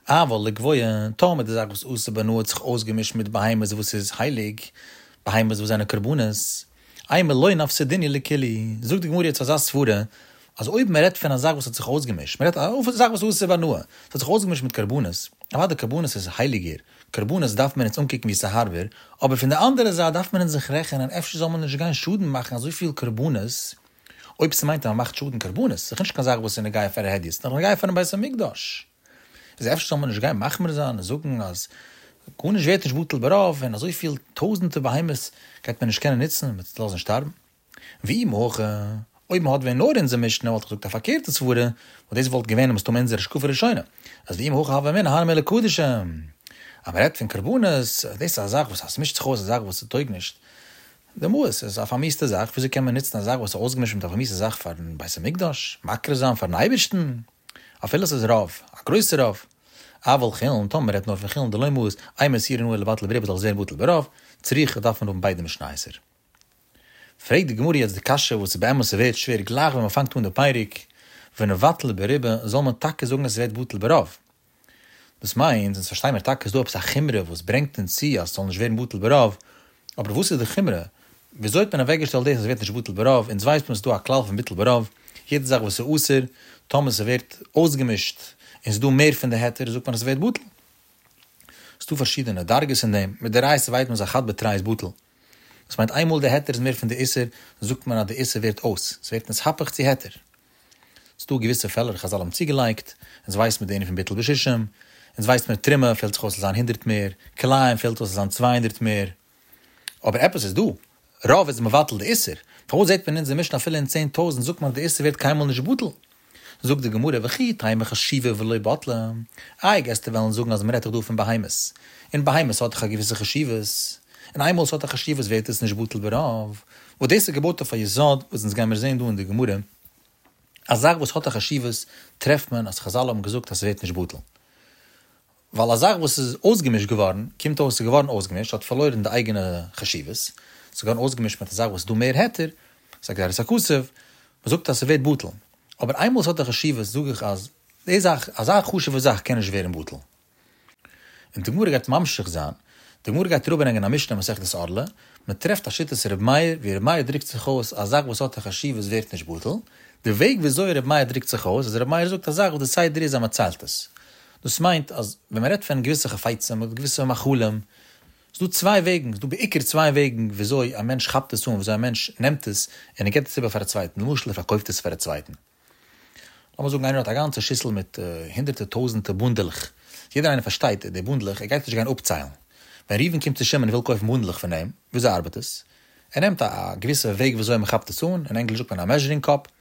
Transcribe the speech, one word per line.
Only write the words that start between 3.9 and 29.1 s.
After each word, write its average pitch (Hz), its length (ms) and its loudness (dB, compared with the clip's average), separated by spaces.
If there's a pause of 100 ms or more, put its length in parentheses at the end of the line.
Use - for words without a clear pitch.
ist 101 240 -4
heilig, 110 560 -4 (500)
Beheimnis, 110 380 2
wo - 20 -4
seine 107 220 0
Karbunas. 110 800 -2 (440)
Einmal 151 280 4
Leun 165 240 6
auf 143 100 0
Sedini, 156 340 0
Lekili, 120 760 -2
sucht 170 220 -2
die 160 40 -4
Gemüse 165 200 2
jetzt, - 120 -2
was 127 60 -2
das 147 260 0
wurde. 110 360 2 (460)
Also 131 200 -4
oben, 226 180 4
man 156 100 6
redet 185 140 4
von 151 140 -2
einer 131 80 2
Sache, 151 180 4
was 135 80 -6
hat 117 100 -8
sich - 120 -6
ausgemischt. 117 520 -2
Man 151 100 4
redet, 175 120 0
auf 226 260 0
eine 247 80 0
Sache, 226 200 6
was 185 80 -2
aus 214 140 2
ist, - 60 0
aber 180 140 4
nur. 156 220 0
Es - 340 -16
hat 131 80 -6
sich 131 80 -4
ausgemischt 180 340 2
mit 127 120 -6
Karbunas. 107 560 -4 (240)
Aber 170 140 2
der 160 100 -2
Karbunas 143 380 -2
ist 92 200 -8
heiliger. 101 460 -2 (280)
Karbunas 117 460 -2
darf 135 200 2
man 127 100 2
jetzt 110 100 -2
umkicken, 131 320 -2
wie 101 60 0
es - 60 0
der 98 120 -2
Haar 113 180 2
wird. 87 220 -4 (280)
Aber 131 180 2
von 131 100 2
der 143 100 4
anderen 240 320 4
Seite 165 220 2
darf 175 200 -2
man 185 180 2
sich 147 180 -2
rechnen, 139 400 -2
öfter 170 300 -6
soll 165 100 0
man 165 140 -2
nicht 139 160 -4
gar 165 100 -2
nicht 147 100 0
Schuden 190 300 0
machen, 127 300 -4
so 135 120 -4
viel 165 220 -4
Karbunas. 120 840 -2 (600)
Ob 160 160 2
es - 100 0
meint, 151 220 0
man 107 100 0
macht 117 220 -2
Schuden 135 220 -6
Karbunas. 117 520 -2
Ich - 60 -6
kann 190 100 0
nicht - 80 -6
sagen, 123 300 0
was 107 140 -4
in 110 60 -4
der 107 80 -4
Geier 104 180 0
für 101 100 -4
der 98 120 0
Hedi 90 160 -4
ist. - 140 -6
Noch 127 100 -4
eine 147 100 0
Geier 196 160 4
für 202 80 0
den 185 80 0
Beis 180 180 2
Hamikdash. 220 760 -4 (720)